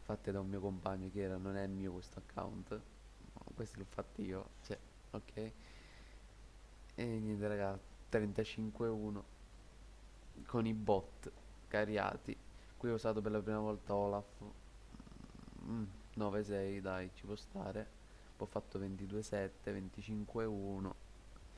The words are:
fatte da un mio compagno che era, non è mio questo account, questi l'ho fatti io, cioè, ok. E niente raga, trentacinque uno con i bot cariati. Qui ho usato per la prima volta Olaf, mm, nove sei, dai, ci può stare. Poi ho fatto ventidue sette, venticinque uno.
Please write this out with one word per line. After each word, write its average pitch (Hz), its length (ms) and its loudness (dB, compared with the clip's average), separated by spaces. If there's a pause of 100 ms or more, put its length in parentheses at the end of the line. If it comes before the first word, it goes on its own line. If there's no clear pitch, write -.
fatte 107 280 0
da 98 80 4
un 95 80 2
mio 98 120 2
compagno 95 500 2
che 101 120 0
era, 95 160 2
non 98 180 0
è 98 100 2
mio 98 280 0
questo 90 260 -6
account, 95 600 -4 (760)
questi 107 240 -4
l'ho 95 80 -4
fatti - 340 -4
io, 95 280 0 (120)
cioè, - 160 -2 (340)
ok. 110 400 -4 (1400)
E 120 100 2
niente 107 420 4
raga, 98 320 4 (300)
trentacinque 110 800 4
uno 107 340 0 (1200)
con 113 220 6
i 113 60 6
bot 107 580 4 (360)
cariati. 104 720 4 (400)
Qui 120 120 2
ho 117 60 6
usato 110 260 6
per 107 100 4
la 107 100 6
prima 107 180 4
volta 107 360 2
Olaf, 101 300 6 (1400)
mm, 113 200 0 (320)
nove 104 280 4
sei, 98 360 2
dai, 92 360 0
ci - 100 -12
può 101 100 -2
stare. 107 520 -4 (480)
Poi 104 120 -4
ho - 40 -8
fatto - 260 -2
ventidue 98 460 0
sette, 98 480 0
venticinque 104 760 0
uno. 98 500 2 (640)